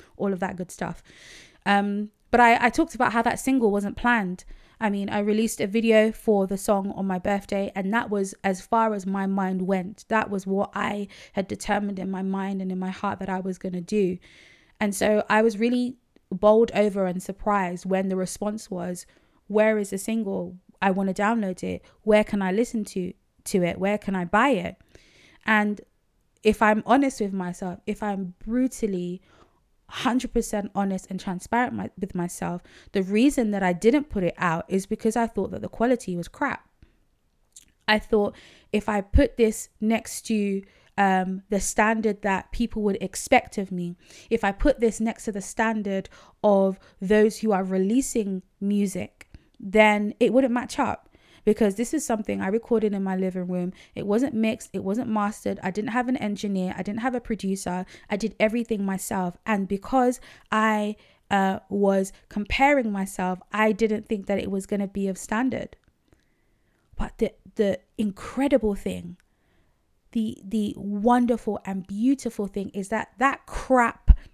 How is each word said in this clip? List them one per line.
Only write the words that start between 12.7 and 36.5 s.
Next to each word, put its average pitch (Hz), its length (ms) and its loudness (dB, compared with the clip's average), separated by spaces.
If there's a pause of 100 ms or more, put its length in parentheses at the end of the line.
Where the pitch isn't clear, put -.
in 185 80 -4
my 185 120 -4
heart 196 300 -4
that 190 80 -6
I 190 120 -4
was 185 160 -6
gonna 180 240 -6
do. 180 380 0 (640)
And 202 140 0
so 208 340 2
I 214 140 4
was 226 160 2
really 247 380 0 (340)
bowled 214 440 6
over 196 320 2
and 180 160 -4
surprised 190 640 -2
when 190 220 0
the 185 80 -2
response 208 540 -6
was, 180 360 -8 (400)
"Where 214 320 4
is 202 120 -4
the 196 80 -6
single? 196 600 -4 (240)
I 196 80 4
wanna 190 240 0
download 202 480 0
it. 185 200 -6 (200)
Where 214 220 6
can 202 180 -2
I 185 100 0
listen 220 340 0
to, 180 260 -6 (320)
to 185 180 0
it? 170 160 -2
Where 196 200 0
can 196 180 -4
I 180 80 -2
buy 226 260 2
it?" 185 260 -2 (720)
And 208 340 2 (600)
if 214 180 4
I'm 214 240 4
honest 269 360 2
with 196 120 -4
myself, 180 540 -8
if 208 160 -6
I'm 196 360 -6
brutally 208 840 -2 (640)
hundred - 440 -2
percent 214 420 -2
honest 190 340 -2
and 185 120 -8
transparent 226 540 -4
my, 196 240 -6
with 190 160 -8
myself, 175 480 -6 (300)
the 196 100 0
reason 220 500 2
that 196 100 -2
I 180 100 2
didn't 247 380 2
put 190 140 -2
it 170 120 0
out 170 320 -2
is 190 180 -2
because 220 300 -2
I 233 100 0
thought 196 260 -4
that - 100 -8
the - 60 -8
quality 233 480 -2
was 170 120 -8
crap. - 400 -6 (1160)